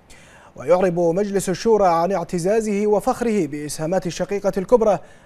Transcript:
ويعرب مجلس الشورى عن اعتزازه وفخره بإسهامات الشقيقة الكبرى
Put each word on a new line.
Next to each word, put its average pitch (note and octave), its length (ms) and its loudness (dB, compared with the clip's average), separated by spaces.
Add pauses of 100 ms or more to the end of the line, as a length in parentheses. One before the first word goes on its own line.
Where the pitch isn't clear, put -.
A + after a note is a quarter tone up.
(560)
ويعرب F3 440 2
مجلس F#3+ 500 0
الشورى G3+ 380 2
عن E3+ 240 2
اعتزازه G3+ 760 -2
وفخره G#3 600 0
بإسهامات D#3 600 -4
الشقيقة G3 500 -4
الكبرى G#3 420 4 (260)